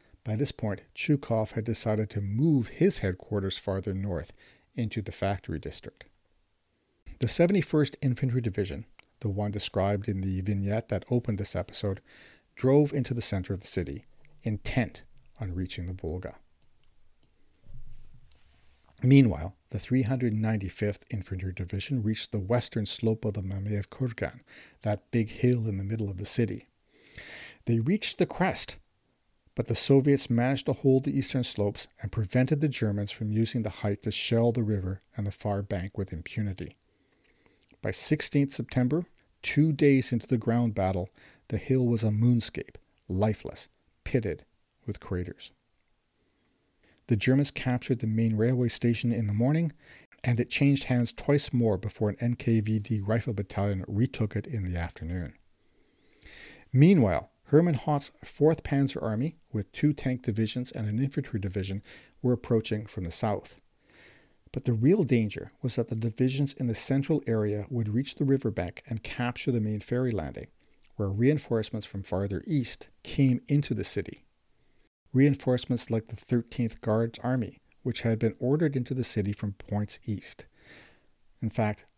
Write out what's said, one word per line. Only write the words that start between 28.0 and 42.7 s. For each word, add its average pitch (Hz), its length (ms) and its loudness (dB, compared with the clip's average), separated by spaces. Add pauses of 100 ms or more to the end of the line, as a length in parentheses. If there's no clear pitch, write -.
the 175 80 4
crest, - 520 -2 (760)
but - 120 -2
the 110 100 -2
Soviets 139 520 4
managed 123 380 0
to 143 60 0
hold 131 320 4
the 139 120 -2
eastern 131 280 -2
slopes - 420 -4 (140)
and 101 100 -8
prevented 123 500 0
the 151 80 2
Germans 104 440 -2
from 107 180 -4
using 113 320 0
the 104 80 -4
height - 320 -4
to 110 80 -2
shell 117 400 2
the 117 140 0
river 98 380 -2 (140)
and 104 100 -2
the 101 40 -2
far 104 320 -4
bank 95 340 -4
with 98 160 -4
impunity. 92 640 -6 (1040)
By - 120 -4
sixteenth - 600 0
September, 127 520 0 (380)
two 156 300 4
days 139 400 4
into 120 140 -2
the 123 120 2
ground 117 360 2
battle, 92 340 0 (400)
the 110 100 -2
hill 131 280 2
was 117 160 2
a 113 60 4
moonscape, 117 680 2 (320)